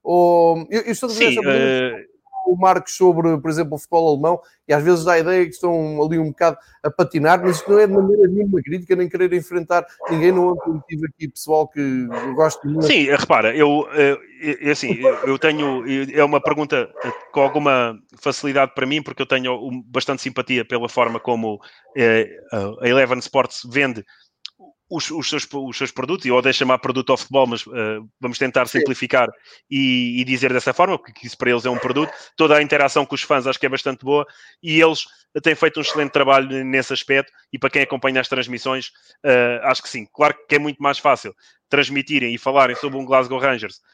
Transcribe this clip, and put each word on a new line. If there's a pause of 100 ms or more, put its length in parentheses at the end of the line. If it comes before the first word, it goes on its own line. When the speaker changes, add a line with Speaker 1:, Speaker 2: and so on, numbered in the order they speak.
Speaker 1:
Ou...
Eu,
eu
estou
a
fazer
Speaker 2:
Sim,
Speaker 1:
esta
pergunta
Speaker 2:
eh, (420)
Speaker 1:
o
Marcos
sobre,
por
exemplo,
o
futebol
alemão, (280)
e
às
vezes
dá
a
ideia
que
estão
ali
um
bocado (260)
a
patinar,
mas
isto
não
é
de
maneira
nenhuma
crítica,
nem
querer
enfrentar (240)
ninguém.
Não
ontem
tive
aqui
pessoal
que
eu
gosto
muito.
Speaker 2:
Sim,
repara,
eu,
eh, (240)
é,
é
assim,
eu, (100)
eu
tenho, (280)
é
uma
pergunta, (140)
eh, (200)
com
alguma (220)
facilidade
para
mim,
porque
eu
tenho
um,
bastante
simpatia
pela
forma
como, (360)
eh, (240)
a,
a
Eleven
Sports (100)
vende (840)
os,
os
seus,
os
seus
produtos,
e
eu
odeio
chamar
produto
ao
futebol,
mas,
eh, (200)
vamos
tentar
Speaker 1:
Sim.
Speaker 2:
simplificar (420)
e,
e
dizer
dessa
forma,
porque
isso
para
eles
é
um
produto. (240)
Toda
a
interação
com
os
fãs
acho
que
é
bastante
boa, (380)
e
eles (400)
têm
feito
um
excelente
trabalho
nesse
aspecto, (200)
e
para
quem
acompanha
as
transmissões, (320)
eh,
acho
que
sim.
Claro (140)
que
é
muito
mais
fácil (340)
transmitirem
e
falarem
sobre
um
Glasgow
Rangers (120)